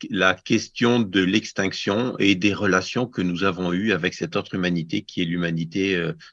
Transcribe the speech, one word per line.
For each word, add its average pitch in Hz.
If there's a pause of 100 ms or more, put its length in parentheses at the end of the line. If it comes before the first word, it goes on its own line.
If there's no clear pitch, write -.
(100)
la 92
question 120
de 95
l'extinction 101
et 101
des 95
relations 98
que -
nous 90
avons 90
eues 101
avec 90
cette 85
autre 101
humanité 90
qui -
est 85
l'humanité, 85
euh, 82 (200)